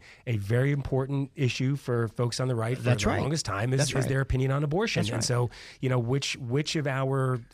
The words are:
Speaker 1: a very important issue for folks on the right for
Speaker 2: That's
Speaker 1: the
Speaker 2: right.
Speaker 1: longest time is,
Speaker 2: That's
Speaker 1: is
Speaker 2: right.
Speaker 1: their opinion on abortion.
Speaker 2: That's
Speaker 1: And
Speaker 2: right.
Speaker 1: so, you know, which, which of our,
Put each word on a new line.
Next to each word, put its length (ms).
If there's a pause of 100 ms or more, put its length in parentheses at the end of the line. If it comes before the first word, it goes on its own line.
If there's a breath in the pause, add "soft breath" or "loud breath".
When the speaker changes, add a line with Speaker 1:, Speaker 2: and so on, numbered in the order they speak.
(260 loud breath)
Speaker 1:
a 100
very 340
important 640
issue 400
for 340
folks 300
on 100
the 60
right 220
for 80
Speaker 2:
That's 180
Speaker 1:
the 80
Speaker 2:
right. 100
Speaker 1:
longest 240
time 280
is, 60
Speaker 2:
That's 120
Speaker 1:
is 60
Speaker 2:
right. 120
Speaker 1:
their 120
opinion 320
on 100
abortion. 380
Speaker 2:
That's 100
Speaker 1:
And 80
Speaker 2:
right. 60
Speaker 1:
so, 260 (300 loud breath)
you 80
know, 100
which, 380
which 400
of 100
our, 540 (140)